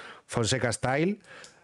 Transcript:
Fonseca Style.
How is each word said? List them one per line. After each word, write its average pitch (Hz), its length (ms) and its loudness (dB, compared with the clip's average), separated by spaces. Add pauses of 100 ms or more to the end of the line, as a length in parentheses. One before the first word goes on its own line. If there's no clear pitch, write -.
(260)
Fonseca 117 460 2
Style. 156 480 2 (440)